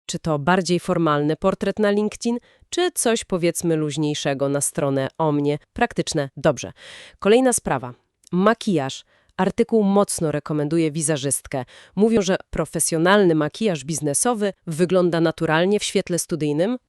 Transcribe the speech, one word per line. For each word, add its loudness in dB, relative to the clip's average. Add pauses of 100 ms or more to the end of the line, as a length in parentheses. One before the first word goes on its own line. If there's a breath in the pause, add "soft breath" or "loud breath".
Czy -8
to -2
bardziej 2
formalny 2
portret -2
na 4
LinkedIn, -2 (320 soft breath)
czy 0
coś, 0
powiedzmy, 0
luźniejszego -2
na 0
stronę 0 (100)
o 0
mnie. 0 (140)
Praktyczne. -2
Dobrze. -2 (480 loud breath)
Kolejna 4
sprawa. -4 (380)
Makijaż. 0 (320)
Artykuł 0
mocno 2
rekomenduje -2
wizerzystkę. -4 (300 loud breath)
Mówią, 2
że 0 (120)
profesjonalny 2
makijaż -2
biznesowy -2 (140)
wygląda 2
naturalnie 0
w -4
świetle -2
studyjnym, -2 (120)